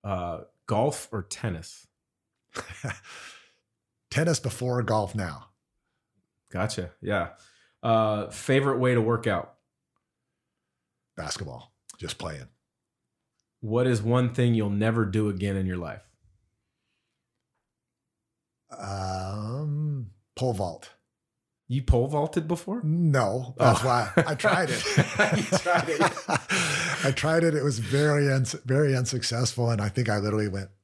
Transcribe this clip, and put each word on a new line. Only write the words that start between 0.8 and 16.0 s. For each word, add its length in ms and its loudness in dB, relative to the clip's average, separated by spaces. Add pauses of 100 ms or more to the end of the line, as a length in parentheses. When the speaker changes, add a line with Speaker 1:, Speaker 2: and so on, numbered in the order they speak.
Speaker 1:
or 120 -6
tennis? 640 -8 (680)
Speaker 2:
<laughs> 100 -10 (1400)
Tennis 300 0
before 420 -4
golf 320 0
now. 360 -8 (1000)
Speaker 1:
Gotcha. 400 -4 (100)
Yeah. 280 -2 (540)
Uh, 460 2
favorite 500 0
way 160 2
to 60 4
work 260 0
out? 260 -2 (1600)
Speaker 2:
Basketball. 580 -10 (260)
Just 180 -10
playing. 300 -10 (1120)
Speaker 1:
What 260 0
is 160 4
one 320 2
thing 220 4
you'll 160 2
never 340 2
do 240 0
again 280 -2
in 100 0
your 100 -2
life? 240 -10 (2750)